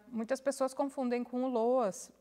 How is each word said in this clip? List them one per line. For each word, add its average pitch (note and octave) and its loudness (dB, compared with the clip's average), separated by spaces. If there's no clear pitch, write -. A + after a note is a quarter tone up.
muitas A3+ -2
pessoas C4+ 0
confundem B3+ 0
com B3 -4
o C4 0
loas. A#3+ 2